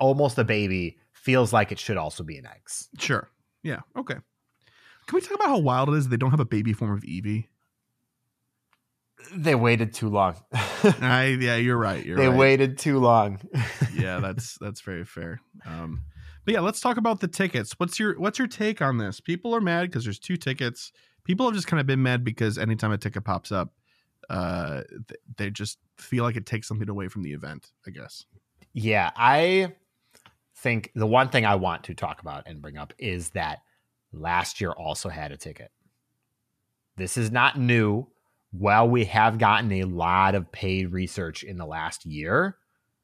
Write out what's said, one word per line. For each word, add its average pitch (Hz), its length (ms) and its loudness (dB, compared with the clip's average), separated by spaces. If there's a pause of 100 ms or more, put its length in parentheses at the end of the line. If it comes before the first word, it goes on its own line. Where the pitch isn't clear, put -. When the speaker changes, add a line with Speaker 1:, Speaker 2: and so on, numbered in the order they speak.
Speaker 1:
almost 135 380 4
a 123 60 4
baby 98 540 0 (140)
feels 127 400 2
like 107 180 4
it 101 80 -8
should 104 180 -4
also 80 280 -6
be 76 140 -12
in 65 80 -18
eggs. - 420 -16 (100)
Speaker 2:
Sure. - 320 -2 (320)
Yeah. 151 180 -6 (160)
Okay. 240 180 -8
Can - 1000 -18
we 370 60 4
talk 381 160 -8
about 403 100 0
how 277 140 2
wild 135 300 2
it - 20 2
is 147 160 2
they 123 80 2
don't 131 160 2
have 151 80 4
a 127 40 2
baby 110 280 0
form 104 180 -2
of 101 140 -2
Eevee? 104 420 -6 (1900)
Speaker 1:
They 160 220 0
waited 117 400 2
too 113 140 -4
long. 98 260 2 (100)
<laughs> - 80 -2
Speaker 2:
I, 127 880 2
yeah, 120 140 0
you're 120 240 2
right. 98 260 -2
You're 90 120 -4
Speaker 1:
They 135 120 6
Speaker 2:
right. 127 80 6
Speaker 1:
waited 135 420 6
too 139 200 2
long. 110 460 6
<laughs> - 60 -18 (440)
Speaker 2:
Yeah, 92 260 0
that's, 95 380 -6
that's 107 220 -10
very 90 240 -8
fair. 85 340 -12 (280)
Um, 82 360 -8 (440)
but 220 80 0
yeah, 202 60 0
let's 196 200 -2
talk 240 160 0
about 226 240 0
the 185 80 -2
tickets. 165 500 -2
What's 175 220 -4
your, 208 180 0
what's 202 200 -2
your 254 100 0
take 214 320 -4
on 135 160 2
this? 101 240 -4
People 180 340 -4
are 233 60 0
mad 175 320 0
'cause 120 120 -4
there's 101 140 -6
two 180 200 -6
tickets. 131 540 -6 (320)
People 190 220 0
have 226 80 0
just 185 140 -4
kinda 151 160 2
been 131 180 2
mad 123 220 2
because 110 340 0
anytime 110 320 0
a 104 80 0
ticket 101 260 -6
pops 95 280 -4
up, 92 220 -4 (560)
uh, 85 500 -4 (280)
th-, - 120 -18 (160)
they 101 140 -6
just 104 280 -10 (200)
feel 117 260 -2
like 120 120 -2
it 104 100 -8
takes 107 200 -6
something 104 220 -4
away 101 200 -6
from 98 140 -10
the 73 120 -8
event, 73 360 -14 (160)
I 101 40 -16
guess. - 340 -18 (480)
Speaker 1:
Yeah, 107 420 2
I 170 600 4 (840)
think 117 380 -2
the 110 120 0
one 127 220 6
thing 123 160 2
I 101 120 4
want 90 280 -2
to 87 100 -12
talk 76 280 -8
about 71 240 -12
and 76 160 -16
bring 143 160 -16
up - 200 -16
is 92 320 -6
that 78 280 -6 (520)
last 85 500 -4
year 90 120 -2
also 80 380 -6
had 76 220 -10
a 69 40 -16
ticket. 71 340 -18 (1300)
This 92 220 -6
is 110 120 0
not 127 280 2
new. 120 500 4 (440)
While 104 360 6
we 120 160 4
have 110 340 4
gotten 110 340 4
a 95 120 0
lot 92 500 2
of 92 160 -2
paid 95 420 -4
research 92 500 -6
in 95 160 -12
the 85 80 -10
last 80 380 -8
year, 87 540 -2 (460)